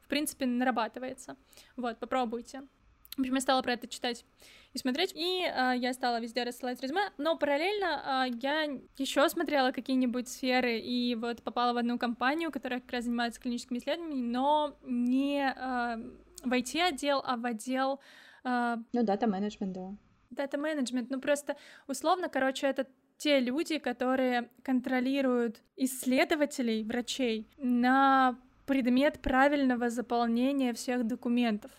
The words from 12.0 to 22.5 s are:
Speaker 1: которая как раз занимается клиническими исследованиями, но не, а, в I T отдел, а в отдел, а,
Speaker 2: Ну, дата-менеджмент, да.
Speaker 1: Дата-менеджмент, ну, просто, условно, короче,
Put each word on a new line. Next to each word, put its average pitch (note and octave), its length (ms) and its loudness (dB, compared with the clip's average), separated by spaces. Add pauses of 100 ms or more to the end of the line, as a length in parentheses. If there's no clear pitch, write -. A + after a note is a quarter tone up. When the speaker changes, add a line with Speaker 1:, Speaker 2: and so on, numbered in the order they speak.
Speaker 1:
которая B3 300 -6
как - 100 -14
раз A#3+ 140 -4
занимается A#3 360 -2
клиническими A#3+ 380 -4
исследованиями, D4+ 420 -4 (100)
но C#4+ 520 2
не, C4 580 2 (160)
а, A#3+ 400 -4 (460)
в B3+ 100 0
I B3+ 100 2
T D4+ 180 -2
отдел, C#4+ 440 0
а B3 120 -2
в A#3 80 -6
отдел, C4 540 -2 (440)
а, A#3+ 360 0 (140)
Speaker 2:
Ну, A#3+ 100 4
дата-менеджмент, G3+ 680 0
да. F#3 220 -10 (360)
Speaker 1:
Дата-менеджмент, C#4 800 -4
ну, C4 100 -4
просто, C#4+ 340 0 (320)
условно, E4 420 0
короче, C4 380 0